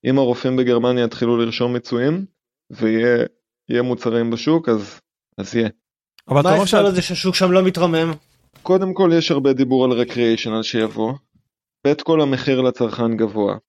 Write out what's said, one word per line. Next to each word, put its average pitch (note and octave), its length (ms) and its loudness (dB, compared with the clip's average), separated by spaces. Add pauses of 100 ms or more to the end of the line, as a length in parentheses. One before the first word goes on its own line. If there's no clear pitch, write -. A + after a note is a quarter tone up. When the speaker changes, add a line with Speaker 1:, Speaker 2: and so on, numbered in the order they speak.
Speaker 1:
אם C3 140 2
הרופאים B2+ 380 0
בגרמניה B2 480 2
יתחילו A#2 320 -2
לרשום A#2 360 -2
מיצויים, B2+ 520 -4 (460)
ויהיה, A#2 560 0 (420)
יהיה A#2+ 140 0
מוצרים A#2 480 -2
בשוק, D#3 380 0
אז, G#2 320 -4 (380)
אז G#2 160 -12
יהיה. A2+ 140 0 (600)
Speaker 2:
אבל C#3 120 2
אתה E3+ 80 2
Speaker 3:
מה F#3+ 40 4
Speaker 2:
אומר G3 80 4
Speaker 3:
ההסבר G3 220 2
Speaker 2:
שאת G3+ 100 2
Speaker 3:
לזה F3+ 100 -2
שהשוק F3+ 320 -4
שם F#3 180 2
לא F#3 100 4
מתרומם? E3 500 0 (500)
Speaker 1:
קודם F#3 320 0
כל, F#3 180 2
יש E3 180 2
הרבה C#3 220 2
דיבור C3 320 2
על B2+ 60 2
רקריאיישנל A#2 720 0
שיבוא, A2 520 -4 (680)
בית D3 180 2
כל D#3+ 180 2
המחיר C3+ 400 0
לצרכן A#2 560 -2
גבוה. G#2 400 -2 (120)